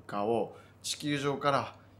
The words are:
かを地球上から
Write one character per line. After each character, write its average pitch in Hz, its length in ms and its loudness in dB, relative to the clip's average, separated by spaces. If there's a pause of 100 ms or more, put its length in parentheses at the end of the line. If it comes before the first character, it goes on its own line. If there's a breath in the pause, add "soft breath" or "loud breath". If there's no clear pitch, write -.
か 101 180 -4
を 110 320 2 (280 soft breath)
地 - 140 -4
球 147 200 -2
上 139 200 0
か 139 120 2
ら 127 260 2 (240 soft breath)